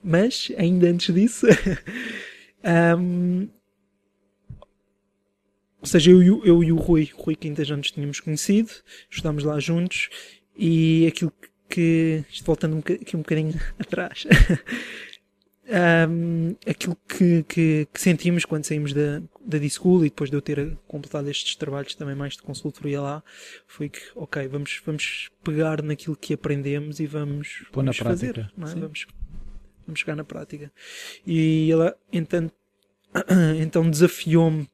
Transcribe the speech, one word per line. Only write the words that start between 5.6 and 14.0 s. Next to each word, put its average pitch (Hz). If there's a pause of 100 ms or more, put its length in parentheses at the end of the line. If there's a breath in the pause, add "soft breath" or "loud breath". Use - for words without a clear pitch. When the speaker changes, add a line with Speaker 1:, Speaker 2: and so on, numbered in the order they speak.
Speaker 1:
ou -
seja, 170
eu 185
e 180
o, 214
eu 170
e 165
o 165
Rui, 156
Rui -
Quinta 151
já 147
nos 143
tínhamos 143
conhecido, 196 (400 loud breath)
estudámos 151
lá 151
juntos, 170 (480 loud breath)
e 160
aquilo 160 (360)
que, 160
isto -
voltando 156
um 160
boca-, 175
aqui -
um 160
bocadinho 156 (120)
<laughs> -
atrás, -